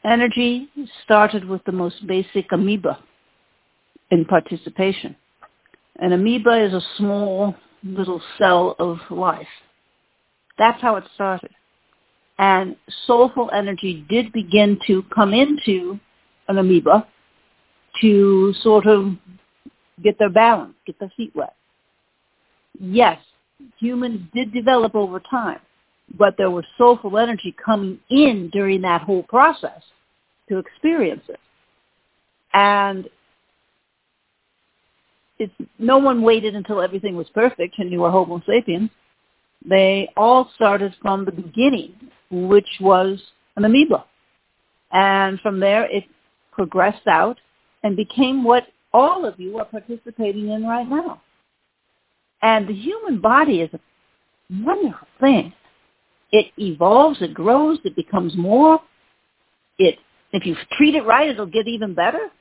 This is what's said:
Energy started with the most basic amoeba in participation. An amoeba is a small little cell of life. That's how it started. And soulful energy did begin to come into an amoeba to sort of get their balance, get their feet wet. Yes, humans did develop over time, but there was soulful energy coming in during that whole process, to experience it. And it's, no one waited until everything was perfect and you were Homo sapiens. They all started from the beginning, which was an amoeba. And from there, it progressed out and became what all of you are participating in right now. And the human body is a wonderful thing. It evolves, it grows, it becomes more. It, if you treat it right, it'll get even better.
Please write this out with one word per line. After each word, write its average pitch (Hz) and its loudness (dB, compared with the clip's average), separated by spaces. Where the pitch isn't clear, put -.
Energy 240 -2
started 208 2
with 185 -8
the 190 -4
most 180 -6
basic 190 -4
amoeba 190 -2
in 170 2
participation. 180 -4
An 180 0
amoeba 226 2
is 190 0
a 180 -4
small 202 -2
little 185 -6
cell 180 2
of 170 -4
life. 170 -4
That's 220 2
how 226 0
it 185 -10
started. 190 -6
And 190 2
soulful 240 2
energy 190 -6
did 226 -2
begin 208 2
to 190 0
come 202 2
into 208 -2
an 196 -2
amoeba 185 2
to 196 4
sort 214 4
of 202 4
get 202 0
their 208 2
balance, 180 2
get - -18
their 196 -14
feet 226 -12
wet. 147 -10
Yes, 190 0
humans 240 -6
did 233 -6
develop 233 2
over 190 -4
time, 233 -8
but 202 4
there 190 0
was 175 -6
soulful 233 2
energy 220 -2
coming 196 -2
in 233 2
during 196 -2
that 170 0
whole 180 -2
process, 262 0
to 196 -4
experience 254 -4
it. - -18
And 202 0
it's, 208 -8
no 247 2
one 269 2
waited 220 2
until 202 -6
everything 185 -6
was 170 -8
perfect 220 -2
and 180 -6
you 175 -4
were 170 0
Homo 175 -2
sapiens. 208 -2
They 190 2
all 240 2
started 202 0
from 196 -4
the 190 -6
beginning, 220 -2
which 185 2
was 190 2
an 208 0
amoeba. 269 2
And 196 0
from 196 -4
there, 202 2
it 196 -8
progressed 185 -2
out 170 2
and 202 -2
became 254 -2
what 240 2
all 320 2
of 190 -10
you 190 -12
are 214 -8
participating 214 -8
in 220 -6
right 240 -4
now. 302 -6
And 220 2
the 214 -8
human 311 -6
body 240 2
is 160 -4
a 165 -16
wonderful 311 -4
thing. 247 2
It 208 4
evolves, 208 2
it 156 -6
grows, 277 0
it 190 -8
becomes 175 -4
more. 262 4
It, 185 2
if 190 -6
you 170 -4
treat 294 2
it 254 -2
right, 262 2
it'll 214 -8
get 202 -4
even 214 -8
better. 254 -4